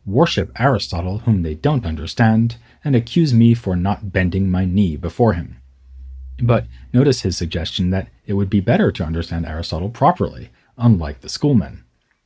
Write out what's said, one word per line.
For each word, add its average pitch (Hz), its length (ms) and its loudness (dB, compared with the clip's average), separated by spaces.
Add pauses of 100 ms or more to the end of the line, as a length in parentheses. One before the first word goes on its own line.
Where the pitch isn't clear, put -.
"worship 107 540 0
Aristotle, 101 600 -2
whom 101 240 2
they 78 100 -4
don't 139 320 0
understand, 110 720 0 (260)
and 139 120 0
accuse 139 380 0
me 117 200 8
for 98 220 -2
not 95 360 -2
bending 95 380 0
my 92 160 0
knee 90 300 2
before 85 380 0
him." 73 240 -8 (840)
But 120 240 2 (260)
notice 127 300 2
his 90 160 -4
suggestion 87 540 -4
that 95 180 -4 (160)
it 104 80 -4
would 98 160 0
be 101 100 2
better 131 320 2
to 85 140 -4
understand 82 400 -4
Aristotle 80 440 -6
properly, - 600 -2 (280)
unlike 90 440 2
the - 80 -16
schoolmen. 110 540 -2 (420)